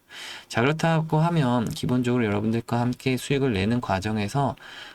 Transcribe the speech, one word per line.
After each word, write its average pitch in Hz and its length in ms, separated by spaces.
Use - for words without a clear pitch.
자, - 140
그렇다고 160 580
하면 143 500
기본적으로 123 560
여러분들과 110 540
함께 123 380
수익을 135 360
내는 107 280
과정에서, 107 760